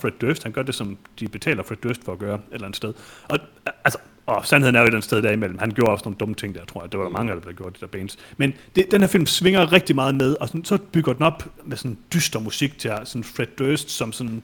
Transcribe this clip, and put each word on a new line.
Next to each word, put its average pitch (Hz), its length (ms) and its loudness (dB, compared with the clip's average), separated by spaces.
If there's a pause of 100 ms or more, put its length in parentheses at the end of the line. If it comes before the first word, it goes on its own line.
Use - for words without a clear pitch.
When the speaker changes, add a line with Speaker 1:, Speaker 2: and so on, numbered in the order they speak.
Speaker 1:
Fred 117 100 0 (100)
Durst, 139 220 0
han 113 100 -8
gør 131 100 -4
det, 135 120 -4
som 101 220 -8 (240)
de 110 80 -6
betaler 107 340 -4
Fred 110 140 -8
Durst - 280 -6
for - 80 -6
at 90 60 -10
gøre 104 160 -4
et 101 60 -6 (120)
eller 113 140 -10
andet 104 100 -10
sted." 107 160 -6 (360)
Og, 151 100 0 (460)
altså, - 140 2 (280)
og 104 200 0
sandheden 135 300 6
er 117 40 8
jo 120 40 8
et - 40 8
eller 113 80 4
andet 107 80 -2
sted 107 180 2
derimellem. 107 360 0
Han 110 120 -2
gjorde 113 220 4
også 101 120 0
nogle 101 140 -6
dumme 107 160 -4
ting 101 200 -8
der, 85 100 -14
tror - 180 -14
jeg. 87 100 -12
Det 98 60 -4
var 95 60 -2
der 90 60 -4
Speaker 2:
Mm. 87 60 -6
Speaker 1:
mange 110 160 -2
af 90 80 -6
dem, 80 40 -18
der 87 120 -14
gjorde, 92 180 -12
de - 60 -18
der 107 60 -12
bands. 98 320 -10 (180)
Men 135 160 2 (240)
det, 185 140 4
den 202 100 6
her 190 80 6
film 180 180 4
svinger 180 460 4
rigtig 175 220 4
meget 135 200 2
med, 135 260 2
og 131 80 -4
sådan, 165 160 -8
så 202 140 0 (140)
bygger 147 200 2
den 120 100 -2
op 160 260 0 (160)
med 135 120 -10
sådan 113 220 -8 (160)
dyster 151 260 0
musik 110 380 -4
til 113 140 -4 (120)
sådan 113 200 -8
Fred - 220 -4 (120)
Durst, 143 320 -2
som 113 220 -4
sådan 113 300 -8